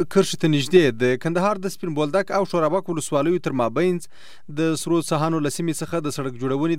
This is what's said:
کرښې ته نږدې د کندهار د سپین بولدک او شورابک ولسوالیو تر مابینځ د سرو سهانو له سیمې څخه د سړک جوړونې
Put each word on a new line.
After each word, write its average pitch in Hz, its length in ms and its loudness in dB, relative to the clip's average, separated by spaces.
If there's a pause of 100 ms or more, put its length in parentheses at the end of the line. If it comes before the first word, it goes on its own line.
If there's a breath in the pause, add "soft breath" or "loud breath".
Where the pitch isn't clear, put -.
(140)
کرښې 190 260 4
ته 170 140 2
نږدې 143 280 6 (200)
د 127 200 2
کندهار 185 400 0
د 190 120 -4
سپین 170 240 -6
بولدک 185 400 0
او 202 120 2
شورابک 170 400 0
ولسوالیو 160 560 0
تر 143 140 -2
مابینځ 151 1000 -2
د 160 240 0
سرو 170 240 2
سهانو 160 400 0
له 139 100 -2
سیمې 165 240 -2
څخه 165 260 -4
د 139 100 -4
سړک 131 260 -6
جوړونې 139 360 0